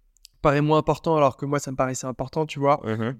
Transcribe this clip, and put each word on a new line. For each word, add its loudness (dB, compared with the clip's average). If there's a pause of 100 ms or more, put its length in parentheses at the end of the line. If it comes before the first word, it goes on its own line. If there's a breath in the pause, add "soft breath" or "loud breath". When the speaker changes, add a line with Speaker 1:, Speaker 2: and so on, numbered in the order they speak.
(420)
Speaker 1:
paraît 4
moins 4
important 0
alors 2
que -10
moi, -2
ça -10
me -10
paraissait -2
important, -6
tu -10
vois, 4
Speaker 2:
Mhm. -4